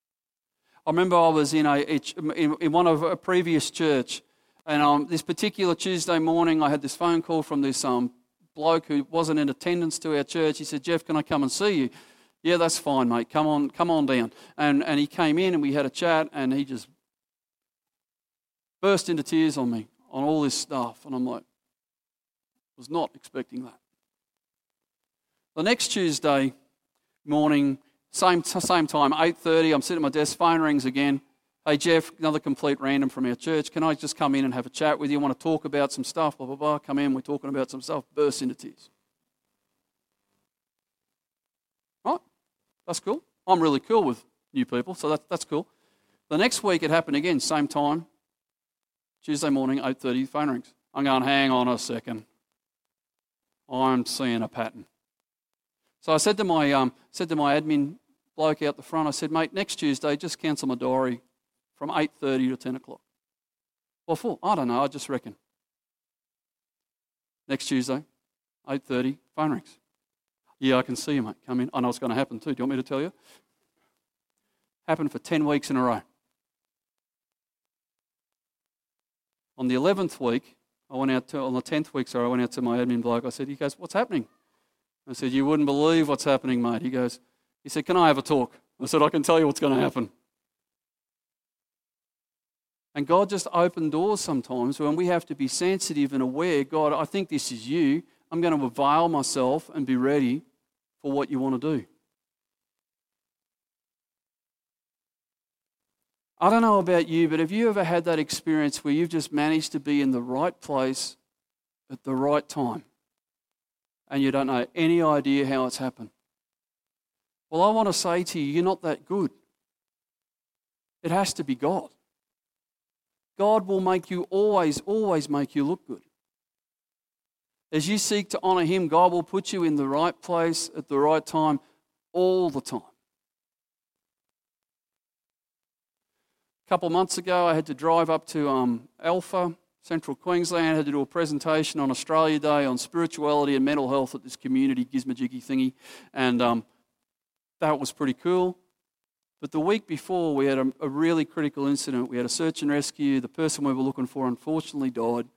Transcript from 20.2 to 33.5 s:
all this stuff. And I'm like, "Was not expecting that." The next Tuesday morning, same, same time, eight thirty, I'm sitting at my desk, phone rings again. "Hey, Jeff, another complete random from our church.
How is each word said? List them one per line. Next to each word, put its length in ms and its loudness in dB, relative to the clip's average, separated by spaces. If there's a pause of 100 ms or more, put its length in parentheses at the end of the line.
all 200 2
this 120 0
stuff. 520 -6
And 80 -8
I'm 120 -2
like, 180 -8 (1300)
"Was 140 -18
not 240 -2
expecting 500 -12
that." 140 -20 (1800)
The 80 -2
next 240 0
Tuesday 640 0 (720)
morning, 540 2 (340)
same, 320 2
same 420 0
time, 320 2
eight 180 2
thirty, 360 2
I'm 100 2
sitting 160 -4
at 40 -2
my 60 0
desk, 300 -2
phone 220 4
rings 240 2
again. 360 0 (460)
"Hey, 100 2
Jeff, 420 2
another 200 0
complete 420 -2
random 300 0
from 160 -4
our 80 -2
church. 360 -2